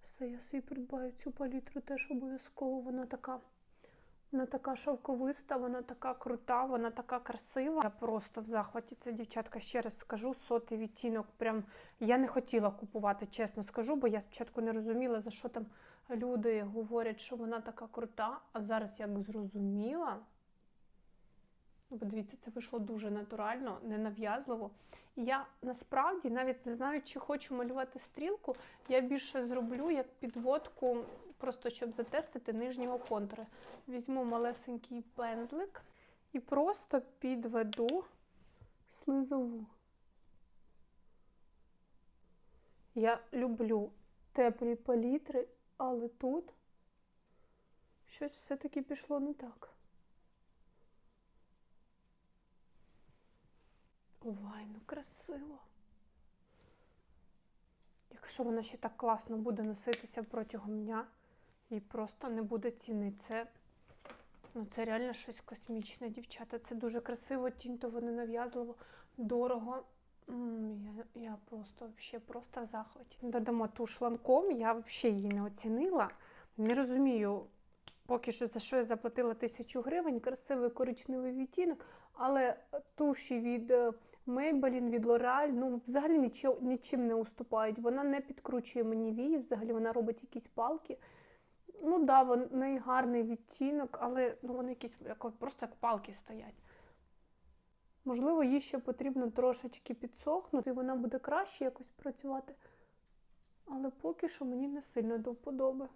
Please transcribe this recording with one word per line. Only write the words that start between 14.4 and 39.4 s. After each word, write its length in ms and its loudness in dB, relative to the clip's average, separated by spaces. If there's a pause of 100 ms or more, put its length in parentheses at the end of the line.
не 100 0
розуміла, 500 0
за 100 -8
що 180 -8
там 160 -6 (440)
люди 520 2
говорять, 580 -2
що 160 -8
вона 260 -4
така 260 -10
крута. 520 -4 (140)
А 80 -4
зараз 380 -2
як 200 -2
зрозуміла. 1000 -2 (1700)
Подивіться, 560 -4
це 60 -12
вийшло 280 -6
дуже 320 -4
натурально, 720 -4
ненав'язливо. 880 -2 (440)
Я 300 0 (160)
насправді 680 0
навіть 360 0
не 100 -4
знаю, 260 -2
чи 180 -10
хочу 360 -4
малювати 440 -4
стрілку. 560 -4 (340)
Я 120 8
більше 440 0
зроблю 460 0
як 160 2 (120)
підводку, 840 0 (320)
просто 320 -4
щоб 220 -6
затестити 600 -2
нижнього 460 -2
контура. 460 -4 (420)
Візьму 360 -2
малесенький 800 -2
пензлик 800 -4 (520)
і 60 0
просто 640 2 (180)
підведу 840 2 (840)
слизову. 760 0 (3250)